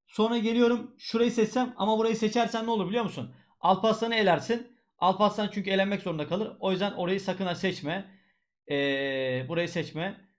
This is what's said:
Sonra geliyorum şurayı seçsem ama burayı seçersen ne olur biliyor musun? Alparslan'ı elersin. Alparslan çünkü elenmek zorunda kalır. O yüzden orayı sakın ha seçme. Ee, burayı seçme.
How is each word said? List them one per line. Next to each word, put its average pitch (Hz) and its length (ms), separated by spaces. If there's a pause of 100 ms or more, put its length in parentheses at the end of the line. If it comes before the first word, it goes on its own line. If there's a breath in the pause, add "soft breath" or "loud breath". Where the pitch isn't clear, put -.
Sonra 226 300
geliyorum 233 600
şurayı 226 340
seçsem 240 460
ama 220 200
burayı 220 180
seçersen 226 500
ne 233 60
olur 208 180
biliyor 226 140
musun? - 320 (240 soft breath)
Alparslan'ı 220 560
elersin. 214 640 (220 soft breath)
Alparslan 202 540
çünkü 196 160
elenmek 196 320
zorunda 156 260
kalır. 196 320
O 190 120
yüzden 196 200
orayı 185 300
sakın 190 240
ha 175 100
seçme. 180 500 (680 soft breath)
Ee, 135 800
burayı 170 200
seçme. 175 520 (180)